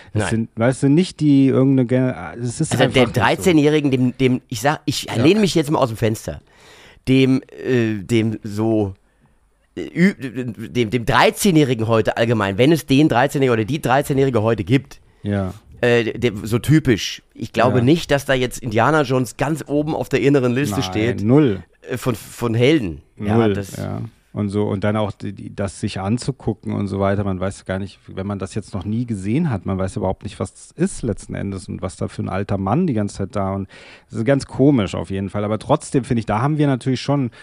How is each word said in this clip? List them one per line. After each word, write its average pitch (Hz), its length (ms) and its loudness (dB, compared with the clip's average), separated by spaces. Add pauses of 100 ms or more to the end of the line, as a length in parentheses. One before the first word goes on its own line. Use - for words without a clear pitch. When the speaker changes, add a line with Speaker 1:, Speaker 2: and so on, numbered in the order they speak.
(140)
Speaker 1:
Es 107 100 -2
Speaker 2:
Nein. 90 60 -2
Speaker 1:
sind, 113 280 -2
weißt 120 260 0
du, 139 60 4
nicht 165 320 2
die 139 260 4
irgendeine 131 400 4
Gen-, 127 260 0 (300)
es 123 160 -6
ist 160 140 -2
Speaker 2:
Also 123 100 2
Speaker 1:
einfach 127 100 0
Speaker 2:
dem 131 140 4
Speaker 1:
nicht 98 80 -10
so. 117 60 2
Speaker 2:
Dreizehnjährigen, 147 680 4
dem, 127 280 2
dem, 127 320 2
ich 110 100 -8
sag, 139 240 0
ich - 220 -4
Speaker 1:
Ja. 95 180 -8
Speaker 2:
lehne 190 160 6
mich 196 160 2
jetzt 143 160 2
mal 156 80 2
aus 135 120 2
dem 110 60 -8
Fenster, 107 440 -4 (640)
dem, 131 340 4 (240)
äh, 113 380 0
dem 110 400 0
so, 107 520 -2 (800)
äh, 90 40 -8 (120)
ü-, 185 200 4 (560)
dem, 117 200 0
dem 113 160 -2
Dreizehnjährigen 135 840 4
heute 113 260 2
allgemein, 104 420 0
wenn 131 140 4
es 156 140 2
den 143 240 4
Dreizehnjährigen 127 520 2
oder 107 60 -2
die 143 140 -4
Dreizehnjährige 135 600 2
heute 110 220 0
gibt, 131 380 0 (200)
Speaker 1:
Ja. 98 320 -2 (280)
Speaker 2:
äh, 117 360 2
der, 120 140 0 (120)
so 110 160 -2
typisch. 131 640 2 (120)
Ich - 180 -10
glaube 123 280 2
Speaker 1:
Ja. 117 40 2
Speaker 2:
nicht, 156 260 2
dass 139 140 2
da 139 100 0
jetzt 123 260 -2
Indiana 123 420 2
Jones 127 340 -2
ganz 143 320 -4
oben 151 260 -2
auf - 140 -6
der 127 140 0
inneren 127 320 4
Liste 120 260 -2
Speaker 1:
Nein, 90 100 -4
Speaker 2:
steht. 101 340 -2
Speaker 1:
null. 117 380 4 (200)
Speaker 2:
Äh, 120 160 -10
von, 120 180 -4
von - 380 -6
Helden. 117 480 2 (180)
Ja, 104 180 -2
Speaker 1:
Null, 110 160 2
Speaker 2:
das 98 220 -6
Speaker 1:
ja. 101 260 -6 (300)
Und 104 180 -4
so, 104 180 -2
und 104 180 -4
dann 104 120 0
auch 104 160 -2
die, 104 200 -12
die, 101 220 -16
das 98 260 -6
sich 101 200 -6
anzugucken 113 720 -4
und 101 140 -4
so 98 140 -6
weiter. 98 240 0
Man 95 160 -4
weiß 95 240 -6
gar 95 140 -4
nicht, 95 280 -12
wenn 95 200 -10
man 101 120 -6
das 95 160 -10
jetzt - 180 -10
noch 95 120 -8
nie 113 200 -4
gesehen 117 440 -2
hat, 98 160 -4
man 95 120 -4
weiß 92 200 -4
überhaupt 95 260 -4
nicht, - 180 -12
was - 120 -6
das - 180 -20
ist - 320 -4
letzten 101 320 -6
Endes 95 340 -8
und 95 120 -8
was 92 160 -8
da 101 120 -6
für - 120 -8
ein 104 80 -6
alter 98 280 -4
Mann 104 300 0
die 139 60 -2
ganze 104 220 -4
Zeit 98 200 -6
da. 98 180 -2
Und 98 140 -6 (420)
das - 100 -8
ist 113 60 -4
ganz 139 200 2
komisch 127 500 2
auf 92 140 -6
jeden 95 200 -4
Fall. 104 160 -4
Aber 107 140 -2
trotzdem - 460 0
finde 120 140 0
ich, 107 60 -4
da 107 160 0
haben 147 160 0
wir 147 100 2
natürlich 131 340 -2
schon 139 300 -2 (100)